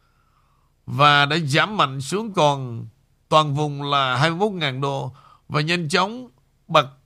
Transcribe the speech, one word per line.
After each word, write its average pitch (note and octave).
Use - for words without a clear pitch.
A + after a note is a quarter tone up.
và C#3+
đã D3
giảm D#3+
mạnh C#3
xuống G3
còn C3+
toàn D3+
vùng C#3+
là C#3
hai D3
mươi E3
mốt G#3
ngàn D3
đô C3+
và D3+
nhanh E3
chóng G#3+
bật D3+